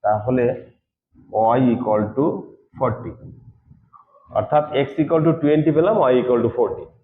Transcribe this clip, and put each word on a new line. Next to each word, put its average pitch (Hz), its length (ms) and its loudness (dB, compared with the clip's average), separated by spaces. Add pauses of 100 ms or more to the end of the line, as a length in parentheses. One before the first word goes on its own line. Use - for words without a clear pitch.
তাহলে 110 420 0 (1080)
y 131 40 0 (140)
equal 107 280 0 (140)
to 139 100 0 (520)
forty, 123 340 -4 (1160)
অর্থাৎ 147 340 0 (220)
x - 20 -14 (140)
equal 160 240 0
to 165 60 4 (100)
twenty 151 360 2
পেলাম, 190 180 2 (140)
y 127 120 4
equal 120 240 2
to 113 120 2
forty। 101 280 -2 (180)